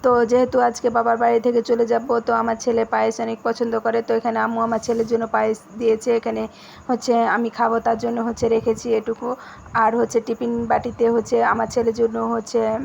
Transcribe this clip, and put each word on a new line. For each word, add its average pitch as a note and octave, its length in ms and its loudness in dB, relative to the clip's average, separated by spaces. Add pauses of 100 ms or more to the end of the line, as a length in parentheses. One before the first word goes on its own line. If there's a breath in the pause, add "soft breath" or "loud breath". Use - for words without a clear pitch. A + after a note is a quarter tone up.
তো B3+ 80 4 (140)
যেহেতু B3 380 2
আজকে A#3+ 280 0
বাবার A#3 280 2
বাড়ি A#3 220 2
থেকে A#3+ 220 2
চলে A#3 240 2
যাব, A#3 220 0 (120)
তো A#3 120 -2
আমার A3+ 260 0
ছেলে A3+ 280 0
পায়েস A3 340 0
অনেক A3+ 220 -6
পছন্দ A#3 360 -2
করে, A3+ 240 0
তো A#3 120 -2
এখানে A3+ 260 -2
আম্মু A3+ 220 -2
আমার A3+ 200 0
ছেলের A3+ 260 -2
জন্য A3+ 160 0 (100)
পায়েস A3 240 0 (200)
দিয়েছে। A3+ 380 0
এখানে A3+ 260 -4 (440 loud breath)
হচ্ছে B3 260 0 (240)
আমি A#3 140 0
খাবো, A3+ 300 0
তার A3+ 180 0
জন্য A#3 200 -4 (100)
হচ্ছে A#3 200 -2
রেখেছি A3+ 460 0
এটুকু। A3+ 340 -4 (460 loud breath)
আর A3+ 240 4
হচ্ছে A#3 220 0
টিফিন A#3 320 -4 (140)
বাটিতে A3+ 440 0
হচ্ছে A#3 340 0
আমার A#3 260 0
ছেলের A3+ 300 0
জন্য A3+ 160 2 (160)
হচ্ছে A3+ 280 -2 (240)